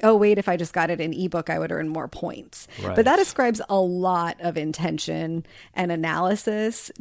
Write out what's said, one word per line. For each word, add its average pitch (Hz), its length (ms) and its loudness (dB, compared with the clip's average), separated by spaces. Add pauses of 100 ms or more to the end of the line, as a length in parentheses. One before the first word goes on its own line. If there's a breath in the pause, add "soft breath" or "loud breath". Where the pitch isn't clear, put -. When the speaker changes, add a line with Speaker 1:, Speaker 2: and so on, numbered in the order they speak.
Speaker 1:
"Oh, 220 140 8
wait, 208 200 6
if 202 120 -2
I 180 80 2
just 165 160 -4
got 165 160 0
it 170 100 -2
in 160 140 -2
ebook, 175 360 -4
I 165 80 -2
would 160 140 -4
earn 156 160 -4
more 160 220 -6
points." - 580 -10 (140 loud breath)
But 95 140 -2 (100)
that - 60 -
Speaker 2:
Right. 359 100 6
Speaker 1:
ascribes 240 480 0
a 196 100 4
lot 180 600 0
of 170 160 -2
intention 160 880 -4 (280 loud breath)
and 180 160 -2
analysis 185 1120 -2